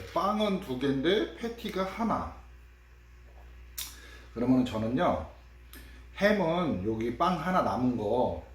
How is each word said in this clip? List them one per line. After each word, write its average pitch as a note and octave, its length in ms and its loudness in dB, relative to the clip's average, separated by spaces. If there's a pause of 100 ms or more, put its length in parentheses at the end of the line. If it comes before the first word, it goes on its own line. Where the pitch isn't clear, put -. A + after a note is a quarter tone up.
(140)
빵은 G3+ 480 2
두 B2+ 160 -6
개인데 C#3 600 2
패티가 G3 480 -4
하나. F#3+ 500 -2 (2000)
그러면은 B2+ 320 4
저는요, A2+ 640 0 (880)
햄은 E3+ 680 2
여기 A2+ 320 -2
빵 E3+ 220 2
하나 F3+ 220 2
남은 A#2+ 360 2
거 G#2 580 0